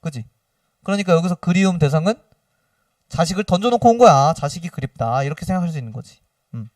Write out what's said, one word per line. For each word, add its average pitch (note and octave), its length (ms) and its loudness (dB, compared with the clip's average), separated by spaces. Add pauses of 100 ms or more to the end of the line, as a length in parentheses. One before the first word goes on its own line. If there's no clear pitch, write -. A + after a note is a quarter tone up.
그지? C#3 260 -12 (560)
그러니까 F#3+ 320 -2
여기서 F3 220 0
그리움 F3+ 420 2
대상은 D#3 360 0 (960)
자식을 F3+ 360 -2
던져놓고 A#3 440 2
온 A#3 100 4
거야. D#3+ 360 6
자식이 E3 340 -8
그립다. B2+ 560 -6
이렇게 D3 220 -8
생각할 F3+ 240 -2
수 D#3 80 -8
있는 A#2 140 -12
거지. - 280 -16 (340)
음. A2+ 220 -10